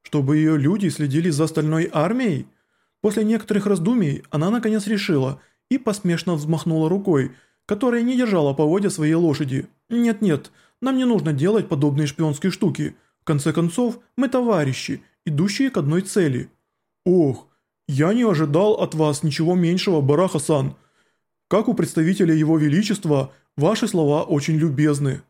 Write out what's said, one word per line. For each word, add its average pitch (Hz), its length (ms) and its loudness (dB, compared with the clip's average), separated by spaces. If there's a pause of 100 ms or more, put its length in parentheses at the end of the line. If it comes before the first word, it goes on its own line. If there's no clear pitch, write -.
Чтобы 147 360 0
ее 156 180 2
люди 170 340 0
следили 151 400 -2
за 147 140 0
остальной 160 480 0
армией? 185 560 -2 (540)
После 214 220 0
некоторых 214 440 0
раздумий 185 640 0
она 160 180 0
наконец 220 380 -2
решила 151 520 -2 (300)
и 262 80 0
посмешно 185 560 -2
взмахнула 160 560 0
рукой, 180 420 0 (360)
которая 240 340 0
не 247 160 0
держала 180 360 2
поводья 165 360 0
своей 156 240 0
лошади. 147 540 -2 (220)
«Нет-нет, 220 600 0 (300)
нам 262 160 0
не 254 80 0
нужно 160 280 2
делать 180 360 0
подобные 147 380 0
шпионские 160 440 -2
штуки. 151 440 -4 (260)
В - 40 -20
конце 147 280 0
концов, 233 460 0 (180)
мы 262 100 0
товарищи, 202 720 -2 (240)
идущие 196 440 0
к 254 80 -4
одной 160 240 0
цели». 165 480 -2 (560)
«Ох, 165 420 2 (400)
я 151 260 2
не 247 100 2
ожидал 170 500 2
от 160 220 -2
вас 151 280 0
ничего 160 320 0
меньшего, 170 460 0
Бараха-сан. 147 760 0 (720)
Как 214 200 0
у 233 80 0
представителя 165 580 0
Его 156 240 2
Величества, 151 720 0 (240)
ваши 196 320 0
слова 156 360 0
очень 156 340 0
любезны». 143 720 0